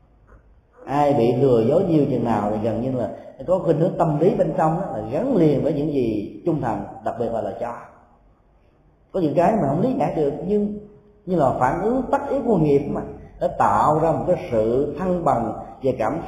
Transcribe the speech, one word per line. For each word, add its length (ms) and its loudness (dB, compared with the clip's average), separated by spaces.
Ai 280 2
bị 220 4
lừa 260 4
dối 220 2
nhiều 260 4
chừng 160 0
nào 260 0
thì 120 -2
gần 180 -2
như 100 -2
là 180 -2
có 120 0
khuynh 200 0
hướng 180 0
tâm 220 0
lý 160 4
bên 220 0
trong 240 0
đó 160 -6
là 140 -6
gắn 240 -2
liền 280 4
với 100 0
những 200 -2
gì 520 -2
trung 160 0
thành, 220 -4
đặc 160 -4
biệt 120 -2
là 100 -4
loài 180 -6
chó. 140 -8
Có 80 -4
những 160 0
cái 200 2
mà 120 0
không 140 0
lý 120 0
giải 220 -2
được, 180 0
nhưng, 320 -2
nhưng 140 0
là 200 4
phản 220 0
ứng 300 0
tất 180 -2
yếu 160 -2
của 120 4
nghiệp 320 4
mà, 120 -4
nó 60 0
tạo 420 2
ra 120 2
một 160 -2
cái 240 0
sự 480 0
thăng 260 -2
bằng 280 0
về 180 0
cảm 280 -2